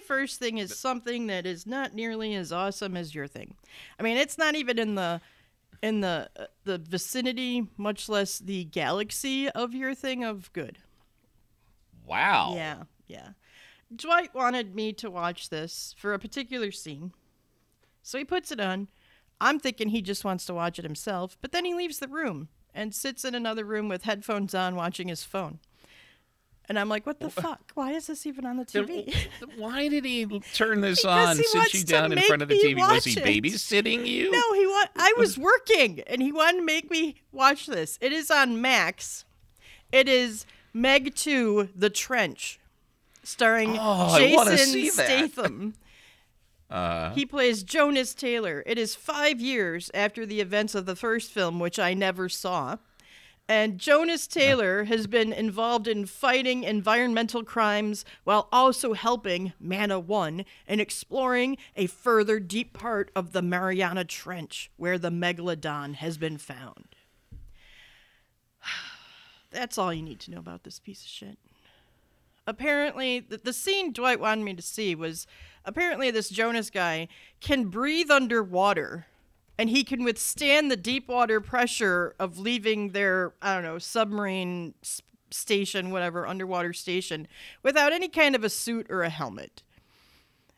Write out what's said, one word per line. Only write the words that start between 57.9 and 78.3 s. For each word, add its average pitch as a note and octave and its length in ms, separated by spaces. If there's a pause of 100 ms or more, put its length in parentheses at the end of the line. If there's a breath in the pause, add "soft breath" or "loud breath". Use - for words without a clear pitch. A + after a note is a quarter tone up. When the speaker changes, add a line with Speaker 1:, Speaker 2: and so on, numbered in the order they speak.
Speaker 1:
while G#3 280
also B3+ 420
helping G3+ 640
Mana F#3+ 400
One F3 460 (220 soft breath)
and G#3+ 120
exploring B3+ 760 (180 loud breath)
a F#3+ 120
further A3 520
deep G3+ 340
part G#3 420
of F3+ 160
the F#3 100
Mariana F3+ 640
Trench - 720
where F3+ 220
the E3+ 100
Megalodon E3 840
has D#3 240
been D#3 180
found. - 580 (1700 soft breath)
<sighs> - 80 (800 loud breath)
That's B3 260
all F#3 160
you D#3+ 100
need D3 180
to F3+ 100
know E3+ 80
about F3 240
this - 160
piece - 220
of - 60
shit. G#3 300 (1080)
Apparently, C4 720
the, A3 180
the B3 160
scene F#4+ 380
Dwight A#3+ 280
wanted G#3+ 240
me G3+ 120
to E3+ 60
see G3 340
was, D#3+ 320 (380 soft breath)
apparently C4+ 460
this A3 180
Jonas A3+ 400
guy E3 380 (340 soft breath)
can C4+ 240
breathe C#4+ 440
underwater, G3+ 960 (520)